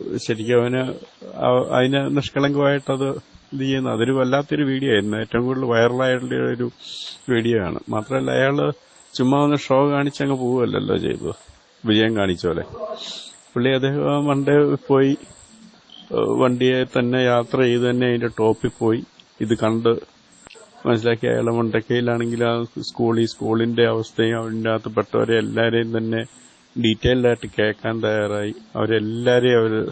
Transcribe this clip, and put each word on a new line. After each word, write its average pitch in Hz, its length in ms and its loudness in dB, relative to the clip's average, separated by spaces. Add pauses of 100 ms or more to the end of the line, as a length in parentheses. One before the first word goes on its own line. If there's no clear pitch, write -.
(260)
ശരിക്കും 117 360 -2
അവന് 127 220 -2 (640)
അ-, 127 180 2 (120)
അതിന് 131 240 2 (160)
നിഷ്കളങ്കമായിട്ടത് 139 880 0 (460)
ഇത് 135 120 -6
ചെയ്യുന്നു. 135 280 -2
അതൊരു 117 240 0
വല്ലാത്തൊരു 143 540 0
വീഡിയോ 135 220 -2
ആയിരുന്നു. 104 300 0
ഏറ്റവും 117 240 -2
കൂടുതൽ 131 260 -2
വൈറലായിട്ടുള്ള 127 640 0 (160)
ഒരു 120 100 -4 (680)
വീഡിയോ 117 240 2 (100)
ആണ്. 80 120 -6 (140)
മാത്രമല്ല, 131 440 -4
അയാൾ 135 200 2 (600)
ചുമ്മാ 131 280 2
ഒന്ന് 143 200 2
ഷോ 131 120 2 (160)
കാണിച്ചങ്ങ് 139 480 -2
പോവുകയല്ലല്ലോ 107 540 0 (100)
ചെയ്തത്, - 260 -4 (580)
വിജയം 110 300 4
കാണിച്ച 92 300 -2
പോലെ. 82 160 -4 (840)
പുള്ളി 127 260 0
അദ്ദേഹം 139 260 -2 (100)
ആ - 20 0 (120)
മൺഡേ 139 280 2 (340)
പോയി, 135 240 4 (1000)
ഏഹ്, 110 260 0
വണ്ടിയെ 127 400 2 (160)
തന്നെ 127 240 2 (100)
യാത്ര 120 260 0 (100)
ചെയ്ത് 120 220 2
തന്നെ 123 220 2
അതിൻ്റെ 120 200 -2 (100)
ടോപ്പിൽ 110 400 2
പോയി 117 200 2 (440)
ഇത് 110 80 0 (100)
കണ്ട് 113 280 2 (920)
മനസ്സിലാക്കി. 117 460 0
അയാളെ 117 260 0
മുണ്ടക്കയിലാണെങ്കിൽ 117 920 -2
ആ - 20 2 (380)
സ്കൂൾ, 117 240 0 (100)
ഈ - 100 4
സ്കൂളിൻ്റെ 117 600 0
അവസ്ഥയും 113 480 -2
അതിൻ്റെ 113 320 -4
അകത്ത് 110 240 -4
പെട്ടവരെ 113 460 0
എല്ലാവരെയും 113 540 0
തന്നെ 113 240 -2 (640)
ഡീറ്റെയിൽഡ് 123 460 2
ആയിട്ട് 113 180 -2 (100)
കേൾക്കാൻ 110 380 0 (100)
തയ്യാറായി. 104 480 -2 (240)
അവരെല്ലാവരെയും 117 840 2
അവർ 110 120 0 (180)